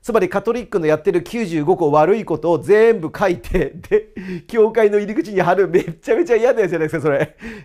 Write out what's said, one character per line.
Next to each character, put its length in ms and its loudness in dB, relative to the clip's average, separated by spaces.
つ 120 -10
ま 80 2
り、 80 0
カ 140 -4
ト 100 -2
リ 80 -4
ッ 80 -14
ク 100 -2
の 80 -2
や 100 2
っ 60 -6
て 80 0
る 140 -2
九 200 -6
十 200 -4
五 120 2
個 140 0
悪 260 4
い 80 -6
こ 140 -4
と 140 0
を 60 2
全 420 4
部 140 -8
書 140 0
い 120 -2
て、 340 -4
で、 720 -4
教 240 2
会 200 4
の 80 2
入 100 -2
り 60 -6
口 200 -4
に 80 0
貼 140 2
る。 120 2
め 120 2
っ 180 -10
ち 140 -2
ゃ 20 4
め 100 2
ち 60 -4
ゃ 60 4
嫌 180 2
な 60 -2
や 80 2
つ 20 -4
じ 60 -4
ゃ 20 -2
な 60 0
い 40 -4
で 20 -4
す 60 -6
か、 60 -4
そ 80 0
れ。 260 -2